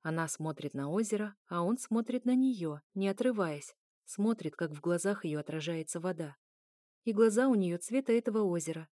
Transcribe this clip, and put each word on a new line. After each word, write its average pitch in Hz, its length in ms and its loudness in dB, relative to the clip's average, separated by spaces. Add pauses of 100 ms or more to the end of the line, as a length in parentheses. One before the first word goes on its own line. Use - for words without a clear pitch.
Она 160 260 -2
смотрит 151 460 -6
на 139 160 -4
озеро, 208 460 -2 (100)
а 175 160 -2
он 208 140 2
смотрит 233 480 -2
на 247 100 4
нее, 196 460 0 (140)
не 196 140 0
отрываясь, 196 640 0 (320)
смотрит, 202 500 -2
как 160 140 -4
в 147 100 -12
глазах 175 440 0
ее 151 160 -2
отражается 160 600 -6
вода. 165 360 -4 (680)
И 226 80 0
глаза 226 360 6
у 254 60 6
нее 175 240 2
цвета 254 340 0
этого 226 300 2
озера 160 560 -2